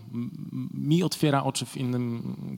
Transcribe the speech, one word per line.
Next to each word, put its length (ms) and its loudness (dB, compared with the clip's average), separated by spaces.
m-, 600 -6
mi 300 4
otwiera 400 4
oczy 220 0
w 120 -10
innym 580 -2